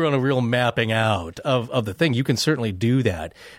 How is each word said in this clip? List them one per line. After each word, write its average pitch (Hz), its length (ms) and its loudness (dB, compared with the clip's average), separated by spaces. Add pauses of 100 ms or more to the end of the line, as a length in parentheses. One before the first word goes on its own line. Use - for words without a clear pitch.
run 151 140 2
a 135 40 2
real 131 220 2
mapping 117 520 0
out 107 480 0
of, 127 300 -2
of 127 140 0
the 104 80 -6
thing, 156 220 0
you 123 100 0
can 127 140 0
certainly 120 340 -2
do 117 300 2
that. 85 320 -4 (240)